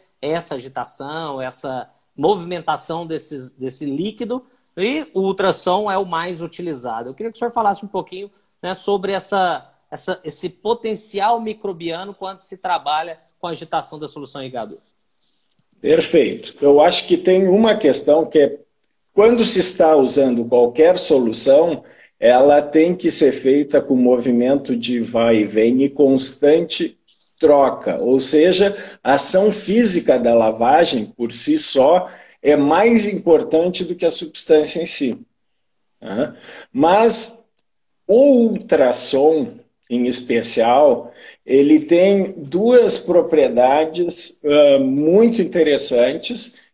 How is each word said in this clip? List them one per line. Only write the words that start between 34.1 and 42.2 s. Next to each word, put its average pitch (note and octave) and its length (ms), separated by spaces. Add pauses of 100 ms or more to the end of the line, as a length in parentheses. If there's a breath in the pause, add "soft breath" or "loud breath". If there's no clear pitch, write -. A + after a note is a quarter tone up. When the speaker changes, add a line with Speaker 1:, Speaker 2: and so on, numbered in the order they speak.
Speaker 2:
substância D#3 720
em E3+ 40
si. - 400 (760)
Né? A2 340 (360 loud breath)
Mas F#3+ 800 (560)
o A#3+ 420
ultrassom, C#3+ 1040 (380)
em A#2+ 180
especial, B2 1040 (340 loud breath)
ele C#3+ 360
tem F#3+ 560